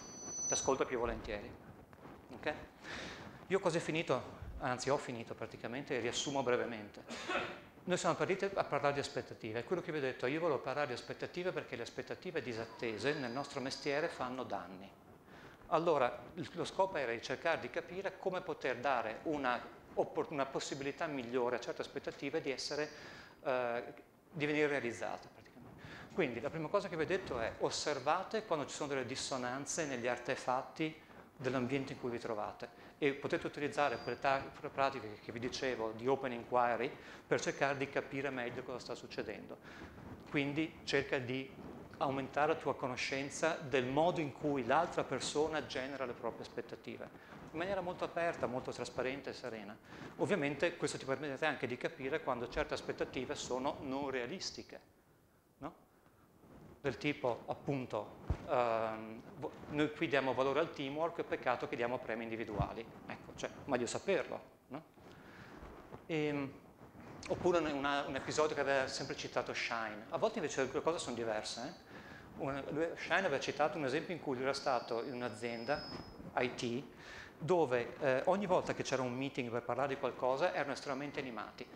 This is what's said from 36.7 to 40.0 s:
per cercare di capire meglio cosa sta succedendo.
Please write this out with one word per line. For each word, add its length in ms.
per 140
cercare 380
di 100
capire 400
meglio 340
cosa 160
sta 160
succedendo. 640